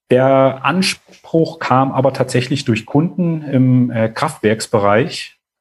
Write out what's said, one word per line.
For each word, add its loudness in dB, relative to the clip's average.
Der 2
Anspruch -2
kam 0
aber 0
tatsächlich -4
durch -2
Kunden -2
im, 2
äh, -2
Kraftwerksbereich, -2